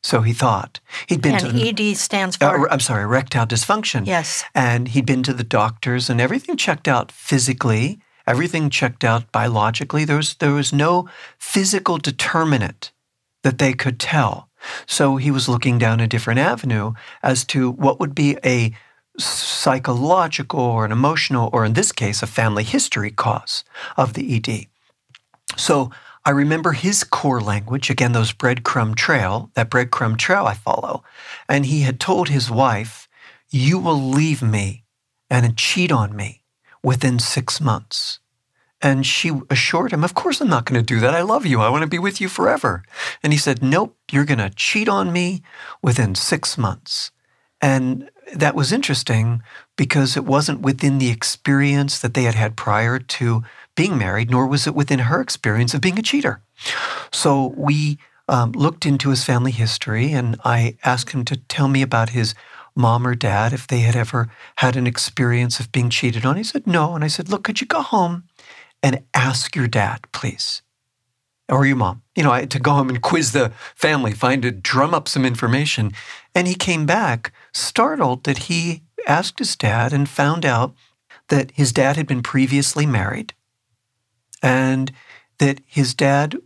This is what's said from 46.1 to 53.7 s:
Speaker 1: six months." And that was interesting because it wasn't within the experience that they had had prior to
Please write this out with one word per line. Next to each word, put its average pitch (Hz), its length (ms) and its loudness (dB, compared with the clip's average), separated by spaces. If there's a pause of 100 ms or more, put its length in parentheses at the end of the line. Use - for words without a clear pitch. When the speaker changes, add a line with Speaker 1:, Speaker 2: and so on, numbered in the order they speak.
Speaker 1:
six - 440 -2
months." - 540 -4 (500)
And 131 480 0 (240)
that 147 220 0
was 147 160 0
interesting 117 680 0 (360)
because 135 400 2
it 135 80 -2
wasn't 147 360 0
within 135 380 2
the 131 120 2
experience 139 920 0
that 120 140 -4
they 127 100 2
had 117 100 2
had 110 220 0
prior 113 420 0
to 117 460 -2 (320)